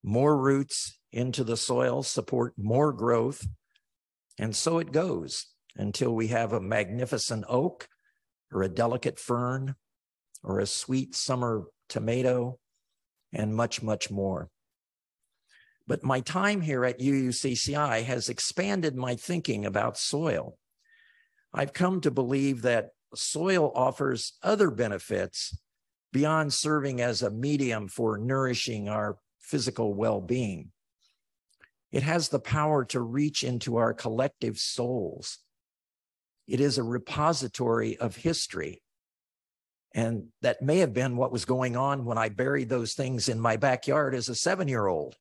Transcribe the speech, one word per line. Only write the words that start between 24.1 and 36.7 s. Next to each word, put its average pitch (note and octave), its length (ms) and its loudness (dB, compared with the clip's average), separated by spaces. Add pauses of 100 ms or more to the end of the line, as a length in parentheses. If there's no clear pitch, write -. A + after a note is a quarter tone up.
other G3+ 300 4
benefits G2+ 880 -2 (540)
beyond D3+ 400 2
serving C#3 480 0
as A#2+ 220 0
a G#2+ 80 0
medium A#2 580 0
for A2 300 0
nourishing A#2+ 680 0
our G#2 300 -2 (220)
physical A#2 540 -2
well-being. G#2 760 -2 (1200)
It C3+ 140 -2
has D#3+ 240 0
the C3+ 100 0
power D3+ 480 2
to B2+ 140 -4
reach C#3 420 -2
into B2 340 -2
our A2+ 160 4
collective A2+ 640 -4
souls. A#2+ 800 -4 (1080)
It B2+ 140 0
is C3+ 180 2